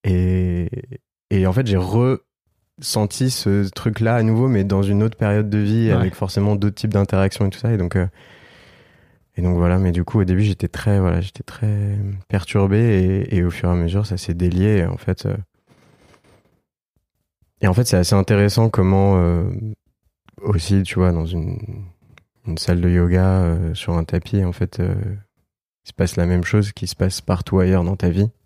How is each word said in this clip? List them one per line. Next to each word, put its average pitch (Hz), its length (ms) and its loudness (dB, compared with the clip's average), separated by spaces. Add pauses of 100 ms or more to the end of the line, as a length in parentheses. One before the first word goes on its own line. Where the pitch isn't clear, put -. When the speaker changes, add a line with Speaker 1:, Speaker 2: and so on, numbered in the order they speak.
Speaker 1:
Et, 90 640 0 (600)
et 95 180 2
en 92 40 0
fait, 123 140 0
j'ai 101 100 0
ressenti 117 1500 -4
ce 101 400 -2
truc-là 113 460 -2
à 117 60 2
nouveau, 110 240 2
mais 117 160 2
dans 98 220 0
une 101 180 2
autre 110 140 -2
période 104 340 0
de 104 80 0
vie, 107 300 0
Speaker 2:
Ouais. 107 40 2
Speaker 1:
avec 92 220 0
forcément 101 400 0
d'autres 101 220 -2
types 110 160 -4
d'interactions 98 540 0
et 95 40 0
tout - 80 -18
ça. 117 140 -2
Et 113 40 0
donc, 87 200 -2
euh, 90 100 2 (1400)
donc 90 140 0
voilà, 87 220 2
mais 92 140 2
du 87 120 0
coup, 110 160 0
au 98 40 2
début, 92 180 2
j'étais 98 260 -2
très, 101 320 0
voilà, 87 200 2
j'étais 92 220 -10
très 101 540 -4 (320)
perturbé 98 500 0 (520)
et, 104 60 0
et 87 80 2
au 87 60 0
fur - 180 -4
et 87 40 2
à - 20 2
mesure, 87 320 0
ça 95 100 -6
s'est 90 180 -6
délié. 90 440 2
Et 85 80 2
en 87 100 -4
fait, 95 300 -6
euh, 98 100 -4 (2250)
et 101 80 2
en 90 60 4
fait, 120 100 4
c'est - 120 2
assez 90 180 2
intéressant 101 560 4
comment, 98 480 4
euh, 87 260 2 (1000)
aussi, 98 400 0
tu - 160 -4
vois, 92 140 2
dans 82 140 -2
une, 87 320 -6 (880)
une 80 120 -6
salle 87 220 0
de 87 80 2
yoga, 87 360 4 (160)
euh, 82 340 0
sur - 200 -6
un 82 100 0
tapis, 85 400 -2
en 90 80 -2
fait, - 280 -6
euh, 92 140 -2 (880)
il - 40 -20
se - 40 -20
passe - 240 -2
la 87 100 0
même 90 180 0
chose 104 280 0
qui - 140 -10
se - 100 -12
passe 92 240 -2
partout - 380 -2
ailleurs 92 260 2
dans 92 120 -2
ta 90 140 -2
vie. 98 200 0 (140)